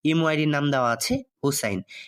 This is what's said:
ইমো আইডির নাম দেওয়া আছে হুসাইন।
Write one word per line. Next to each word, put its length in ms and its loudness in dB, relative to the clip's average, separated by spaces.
ইমো 240 2
আইডির 280 2
নাম 160 0
দেওয়া 200 2
আছে 220 -2
হুসাইন। 360 -2